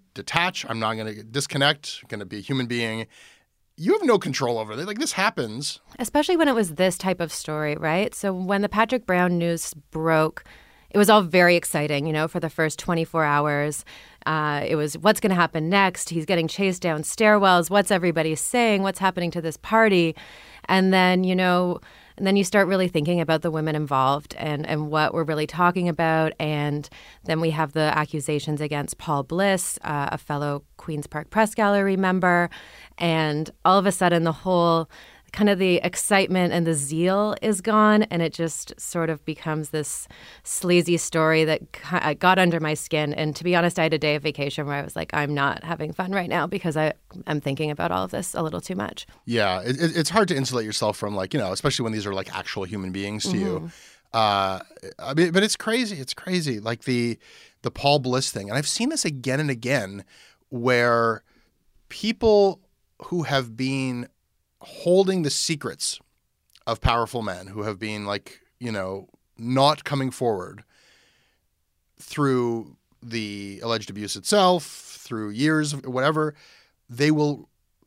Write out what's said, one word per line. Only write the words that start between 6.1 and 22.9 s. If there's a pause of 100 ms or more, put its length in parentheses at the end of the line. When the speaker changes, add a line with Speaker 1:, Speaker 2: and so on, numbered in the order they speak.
Speaker 2:
when
it
was
this
type
of
story,
right?
So
when
the
Patrick
Brown
news (180)
broke, (480)
it
was
all
very
exciting,
you
know,
for
the
first
twenty-four
hours. (420)
Uh,
it
was,
"What's
gonna
happen
next?
He's
getting
chased
down
stairwells.
What's
everybody
saying?
What's
happening
to
this
party?" (480)
And
then,
you
know, (360)
and
then
you
start
really
thinking